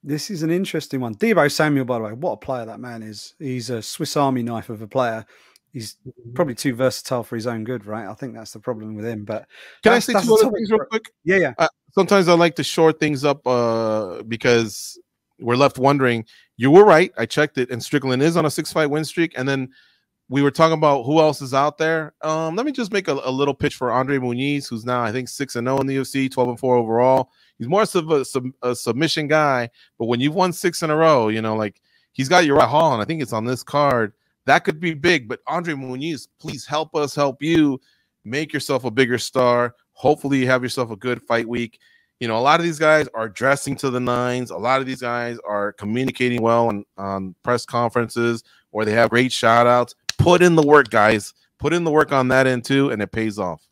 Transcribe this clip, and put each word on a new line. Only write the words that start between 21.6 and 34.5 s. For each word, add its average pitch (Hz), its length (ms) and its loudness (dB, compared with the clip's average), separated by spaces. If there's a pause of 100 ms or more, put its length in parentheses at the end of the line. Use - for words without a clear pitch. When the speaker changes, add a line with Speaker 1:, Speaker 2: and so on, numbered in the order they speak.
Speaker 2:
there. 160 440 -4
Um, 160 340 -4
let 233 100 -4
me 302 60 -4
just 233 220 -6
make 190 140 -2
a, 139 160 -2
a 131 80 -4
little 139 220 0
pitch 143 220 -4
for 123 160 -4
Andre 131 260 0
Muniz, 131 520 -4
who's 113 160 -10
now, 123 180 -2
I 110 80 -2
think, 123 160 -6
six - 280 -10
and 120 120 -4
oh 135 120 0
in 139 80 -2
the 135 80 -4
U 135 60 -2
F 127 60 -6
C, 135 220 -2
twelve 123 200 -2
and 117 100 -8
four 127 180 2
overall. 123 540 2 (260)
He's 117 100 -10
more 196 160 2
of 165 280 -2
a 139 140 2
sub-, 127 200 -6 (180)
a 123 120 -2
submission 147 520 -2
guy, 139 420 0 (280)
but 113 100 -4
when 120 120 0
you've 147 160 0
won 185 160 0
six 170 320 -4
in 160 60 -4
a 151 60 0
row, 151 340 4
you 110 120 -2
know, 110 140 -2
like, 107 240 -6 (320)
he's 131 160 -4
got 175 180 4
Uriah 143 200 6
Hall, 151 280 2
and 110 80 -2
I 101 40 -2
think 160 160 -6
it's 120 120 -6
on 110 120 -4
this 123 180 -4
card. 135 500 0 (320)
That 160 180 4